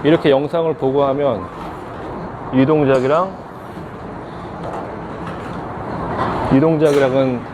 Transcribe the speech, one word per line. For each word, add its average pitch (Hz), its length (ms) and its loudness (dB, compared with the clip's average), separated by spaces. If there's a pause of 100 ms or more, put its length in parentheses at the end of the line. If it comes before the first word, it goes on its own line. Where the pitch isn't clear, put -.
이렇게 156 260 6
영상을 151 460 2
보고 135 300 2
하면 135 380 0 (1080)
이 131 120 6
동작이랑 147 680 4 (3250)
이 135 60 8
동작이랑은 139 800 4 (140)